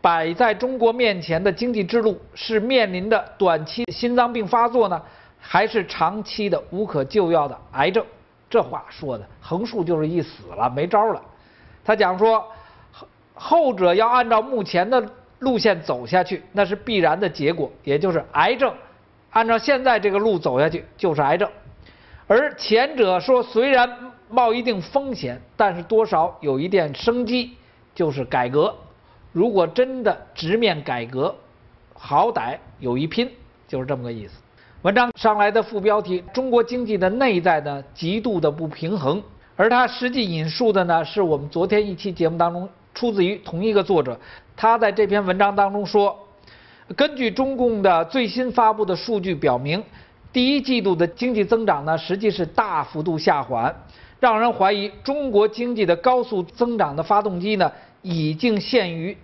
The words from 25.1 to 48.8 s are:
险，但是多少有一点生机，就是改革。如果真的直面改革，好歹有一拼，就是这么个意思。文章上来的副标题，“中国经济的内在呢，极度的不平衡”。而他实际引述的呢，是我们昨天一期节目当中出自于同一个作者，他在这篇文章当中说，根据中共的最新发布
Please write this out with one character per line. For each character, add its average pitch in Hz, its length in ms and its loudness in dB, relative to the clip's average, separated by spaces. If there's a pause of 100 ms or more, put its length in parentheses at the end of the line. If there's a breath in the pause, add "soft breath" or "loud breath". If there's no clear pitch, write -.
险， 123 280 -10 (160)
但 202 180 2
是 175 80 -10
多 220 220 2
少 170 340 0
有 135 180 -2
一 160 120 -4
点 165 260 0
生 240 300 -2
机， 240 320 -4 (360 soft breath)
就 165 160 -2
是 135 140 -6
改 123 240 -2
革。 151 260 0 (600 soft breath)
如 214 180 0
果 185 160 2
真 254 340 -2
的 208 160 0 (160)
直 170 240 -2
面 190 240 0
改 123 240 -6
革， 131 300 -4 (580)
好 175 380 0
歹 127 260 -6 (220)
有 123 180 -2
一 147 80 -2
拼， 233 240 -2 (380)
就 135 120 -6
是 127 60 -6
这 139 120 -4
么 123 40 -12
个 120 100 -10
意 110 140 -12
思。 - 140 -20 (420 soft breath)
文 196 140 0
章 240 200 2
上 214 220 0
来 208 140 4
的 220 100 2
副 208 200 -6
标 208 200 2
题 180 220 -4 (100)
，“中 262 160 -2
国 240 140 4
经 247 200 -4
济 214 140 -2
的 185 120 2
内 226 300 2
在 165 220 2
呢， 143 220 -8 (100)
极 185 280 -4
度 208 180 -2
的 160 100 2
不 156 180 -6
平 160 300 -6
衡”。 156 240 -2 (340 soft breath)
而 208 140 4
他 247 160 4
实 247 240 -6
际 247 160 -2
引 165 240 -4
述 226 220 2
的 190 140 2
呢， 165 200 0
是 208 160 -4
我 160 160 2
们 143 120 -8
昨 175 180 -2
天 214 180 0
一 196 80 -6
期 185 180 -8
节 170 180 0
目 170 80 -4
当 170 140 2
中 175 160 -8 (280)
出 240 160 -2
自 196 120 2
于 190 140 0
同 180 260 -8
一 220 100 0
个 202 100 2
作 165 180 2
者， 127 180 -6 (360 loud breath)
他 226 220 4
在 214 140 2
这 202 140 2
篇 202 180 0
文 185 140 0
章 202 180 2
当 202 160 2
中 208 140 -4
说， 202 320 2 (800 loud breath)
根 294 200 2
据 254 140 -2
中 262 280 -2
共 233 260 0
的 175 220 4
最 254 220 0
新 240 240 -4
发 220 220 4
布 214 120 0